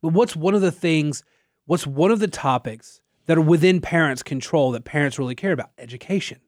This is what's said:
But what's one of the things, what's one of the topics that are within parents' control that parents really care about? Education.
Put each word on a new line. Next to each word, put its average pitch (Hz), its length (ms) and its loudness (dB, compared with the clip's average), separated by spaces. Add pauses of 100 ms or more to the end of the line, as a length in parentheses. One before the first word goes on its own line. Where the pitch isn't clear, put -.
But 160 120 -2
what's 226 240 2
one 175 180 0
of 208 60 4
the 185 100 2
things, 151 540 -2 (400)
what's 165 220 -2
one 147 260 2
of 220 80 0
the 208 80 0
topics 123 720 -6 (240)
that 160 140 2
are 165 40 4
within 170 380 4
parents' 151 420 -2
control 135 500 0
that 117 120 -8
parents 143 340 -2
really 127 160 -4
care 190 180 -2
about? 127 260 -4
Education. 127 680 -8